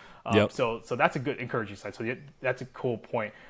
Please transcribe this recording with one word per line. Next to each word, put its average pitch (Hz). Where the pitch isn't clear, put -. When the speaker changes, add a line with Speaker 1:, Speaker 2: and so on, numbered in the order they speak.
Speaker 1:
Um, 117
Speaker 2:
Yep. 107
Speaker 1:
so, 117
so -
that's 147
a 156
good 131
encouraging 113
sign. 101
So -
y-, 117
that's 127
a 131
cool 120
point. 107